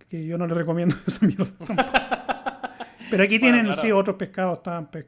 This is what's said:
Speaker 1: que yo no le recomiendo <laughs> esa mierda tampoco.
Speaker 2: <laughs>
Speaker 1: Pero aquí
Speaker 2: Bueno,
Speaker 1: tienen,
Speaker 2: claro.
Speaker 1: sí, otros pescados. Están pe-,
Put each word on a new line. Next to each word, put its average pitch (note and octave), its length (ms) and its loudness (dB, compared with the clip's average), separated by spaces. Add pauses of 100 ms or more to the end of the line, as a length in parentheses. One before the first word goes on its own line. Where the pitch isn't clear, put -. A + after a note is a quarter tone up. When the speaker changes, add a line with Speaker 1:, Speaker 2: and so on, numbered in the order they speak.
(100)
Speaker 1:
que D#3+ 160 -8
yo E3+ 100 -4
no F3 100 -2
le E3 80 -2
recomiendo E3+ 460 0
<laughs> - 60 -10
esa - 200 0
mierda F#3 200 0 (120)
tampoco. A3 320 -2
Speaker 2:
<laughs> - 1200 -4
Speaker 1:
Pero F#3+ 120 4
aquí G#3 160 4
Speaker 2:
Bueno, B3 160 6
Speaker 1:
tienen, A#3 120 4
Speaker 2:
claro. G3 140 0
Speaker 1:
sí, A3 120 2
otros G3 240 2
pescados. F#3 420 -4
Están E3+ 320 -8
pe-, D#3 180 -14